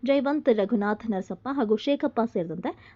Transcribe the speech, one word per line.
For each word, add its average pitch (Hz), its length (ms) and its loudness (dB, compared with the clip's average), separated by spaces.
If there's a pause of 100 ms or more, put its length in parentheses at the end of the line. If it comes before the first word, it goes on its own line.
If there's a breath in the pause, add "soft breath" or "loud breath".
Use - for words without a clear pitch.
ಜಯವಂತ್, 277 440 2
ರಘುನಾಥ್, 208 600 2
ನರಸಪ್ಪ 190 400 -6
ಹಾಗೂ 220 260 0
ಶೇಖಪ್ಪ 285 440 0 (120)
ಸೇರಿದಂತೆ 180 380 -4 (240 loud breath)